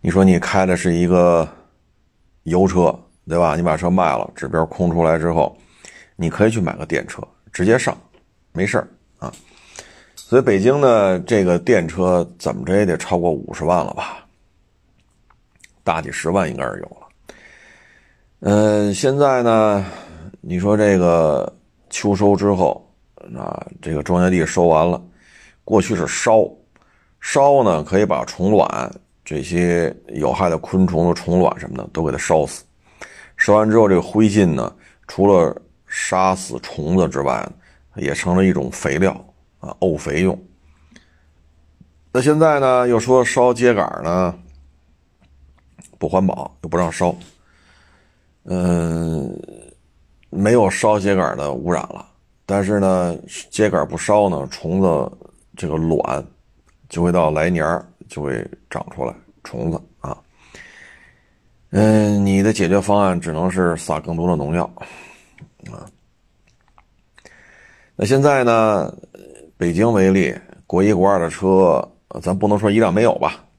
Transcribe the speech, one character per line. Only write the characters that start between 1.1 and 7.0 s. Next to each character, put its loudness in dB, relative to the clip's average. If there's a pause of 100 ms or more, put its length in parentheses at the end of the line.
油 2
车， 2 (320)
对 -2
吧？ 2
你 -2
把 0
车 -2
卖 2
了， -6
指 -10
标 -2
空 -4
出 0
来 2
之 -2
后， 0 (580)
你 -4
可 0
以 2
去 -4
买 -4
个 -12
电 -6